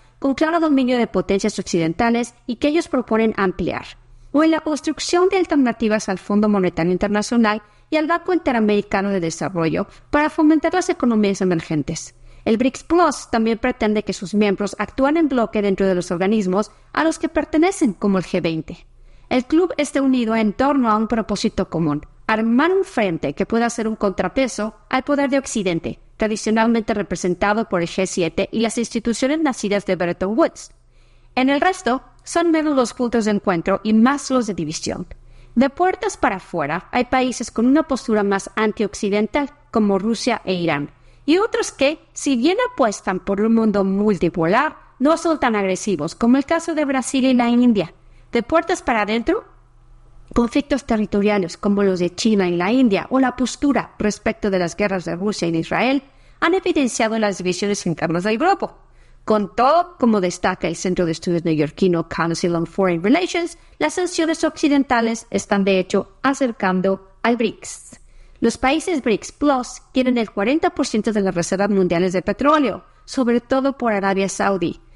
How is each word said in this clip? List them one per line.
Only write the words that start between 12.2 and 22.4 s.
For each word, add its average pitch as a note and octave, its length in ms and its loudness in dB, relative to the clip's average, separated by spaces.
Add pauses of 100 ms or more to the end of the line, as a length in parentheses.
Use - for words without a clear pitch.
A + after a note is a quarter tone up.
El A3 120 0
brics B3+ 260 -2
Plus E4 480 0
también A3+ 260 0
pretende A3+ 460 -2
que F#3+ 100 -6
sus G3+ 220 -8
miembros G3+ 420 0
actúen C4+ 400 0
en D#4+ 120 2
bloque A3 340 0
dentro G3 240 2
de F#3+ 80 2
los F3 160 -4
organismos F#3 600 0 (220)
a D4 100 0
los D#4+ 140 0
que E4 100 -4
pertenecen, D#4 640 0
como G3 260 0
el E3+ 40 -2
G - 160 -2
veinte. D#3+ 460 -4 (440)
El B3 160 0
club E4+ 320 2
está C#4+ 260 -2
unido B3 320 2
en A3+ 180 2
torno C4+ 380 2
a G#3+ 40 4
un A3 120 0
propósito G3+ 640 -2
común, D3+ 360 -2 (220)
armar A3+ 440 2